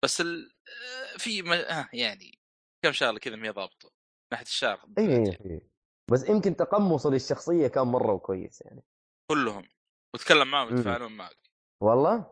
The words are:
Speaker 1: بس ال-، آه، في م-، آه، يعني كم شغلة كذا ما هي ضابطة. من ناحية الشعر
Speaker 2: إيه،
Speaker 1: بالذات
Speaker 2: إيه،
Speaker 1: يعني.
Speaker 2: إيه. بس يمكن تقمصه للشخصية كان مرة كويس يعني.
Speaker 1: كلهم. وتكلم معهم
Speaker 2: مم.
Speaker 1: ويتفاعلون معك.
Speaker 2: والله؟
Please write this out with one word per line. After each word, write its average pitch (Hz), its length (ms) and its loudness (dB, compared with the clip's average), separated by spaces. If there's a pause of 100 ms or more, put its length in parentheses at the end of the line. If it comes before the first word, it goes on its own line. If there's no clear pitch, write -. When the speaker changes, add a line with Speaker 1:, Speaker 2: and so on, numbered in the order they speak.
Speaker 1:
بس - 160 0
ال-، 170 300 -6 (180)
آه، 254 500 -14
في 208 240 -6
م-، 170 100 0
آه، 165 400 -4
يعني 113 460 -6 (460)
كم 156 80 6
شغلة 117 260 0
كذا 110 180 -10
ما 110 100 -8
هي 110 40 -4
ضابطة. 98 380 -10
من - 40 -20 (400)
ناحية - 140 -8
الشعر 107 320 -2
Speaker 2:
إيه، - 160 -20 (120)
Speaker 1:
بالذات 135 120 4
Speaker 2:
إيه، 104 220 2
Speaker 1:
يعني. 98 140 -12
Speaker 2:
إيه. - 140 -14 (440)
بس 131 160 2
يمكن 196 280 4
تقمصه 170 540 2
للشخصية 143 580 0
كان 131 180 2
مرة 117 300 2
كويس - 460 -8
يعني. - 200 -20 (480)
Speaker 1:
كلهم. 113 340 -2 (500)
وتكلم 139 360 4
معهم 139 180 0
Speaker 2:
مم. 123 80 -4
Speaker 1:
ويتفاعلون 117 400 -4
معك. - 200 -16 (460)
Speaker 2:
والله؟ 147 500 4